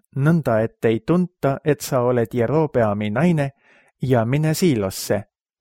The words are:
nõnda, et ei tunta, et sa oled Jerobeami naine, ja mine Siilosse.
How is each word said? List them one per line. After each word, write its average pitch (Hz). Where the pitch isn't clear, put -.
nõnda, 139
et -
ei 113
tunta, 160
et 147
sa 135
oled 120
Jerobeami 117
naine, 143
ja 127
mine 151
Siilosse. 104